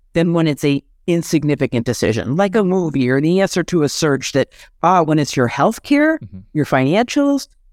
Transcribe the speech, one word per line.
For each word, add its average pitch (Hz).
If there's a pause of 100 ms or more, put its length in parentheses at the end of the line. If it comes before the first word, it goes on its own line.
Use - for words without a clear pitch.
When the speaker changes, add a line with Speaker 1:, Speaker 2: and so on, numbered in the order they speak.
(140)
Speaker 1:
than 170
when 165
it's 143
a 143 (260)
insignificant 147
decision, 107
like 196
a 214
movie 165
or 135
the 175
answer 185
to 165
a 139
search 143
that, 131 (340)
ah, 175
when 156
it's 139
your 120
healthcare, 285
Speaker 2:
Mm-hmm. - (140)
Speaker 1:
your 147
financials, 240 (260)